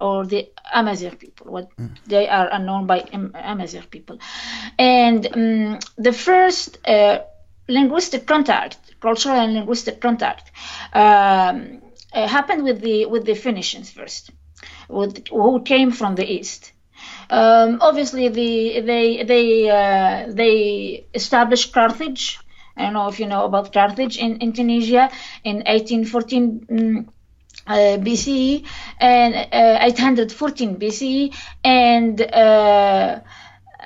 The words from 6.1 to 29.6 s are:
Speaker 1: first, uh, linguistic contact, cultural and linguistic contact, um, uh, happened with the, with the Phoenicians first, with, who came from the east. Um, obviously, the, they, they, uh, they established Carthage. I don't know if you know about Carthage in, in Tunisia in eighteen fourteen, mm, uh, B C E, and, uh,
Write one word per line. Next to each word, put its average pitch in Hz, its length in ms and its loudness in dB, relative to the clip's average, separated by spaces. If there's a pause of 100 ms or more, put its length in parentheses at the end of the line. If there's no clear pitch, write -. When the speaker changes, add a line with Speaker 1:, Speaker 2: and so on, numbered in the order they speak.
Speaker 1:
first, 370 760 2
uh, 208 320 4 (500)
linguistic 269 580 -2
contact, 247 520 0 (220)
cultural 226 360 -2
and 226 180 0
linguistic 220 460 -6
contact, - 520 -4 (400)
um, 196 920 2 (300)
uh, 214 160 -2
happened 285 340 -2
with 247 180 -2
the, 214 260 -2
with 220 180 -4
the 214 100 -2
Phoenicians - 560 -8
first, - 400 -18 (580)
with, 202 400 -8
who 240 340 2
came 262 280 2
from 208 240 -4
the 180 100 -4
east. - 480 -10 (580)
Um, 226 500 4
obviously, 269 480 0
the, 226 520 -2
they, 233 440 -2
they, 226 440 2
uh, 196 640 0
they 208 800 0
established 240 600 0
Carthage. 254 640 -2 (380)
I - 60 -8
don't 202 100 -4
know 208 160 -4
if 202 100 -10
you 220 80 -6
know 202 180 -2
about 196 280 -2
Carthage 202 460 0
in, 226 200 -4
in 233 140 -4
Tunisia 240 580 2 (320)
in 208 240 -6
eighteen 220 380 0
fourteen, 233 640 -2
mm, 226 380 -2 (580)
uh, 208 320 2
B 220 180 -2
C 269 400 -2
E, 302 80 -10 (360)
and, 240 340 4
uh, 226 460 2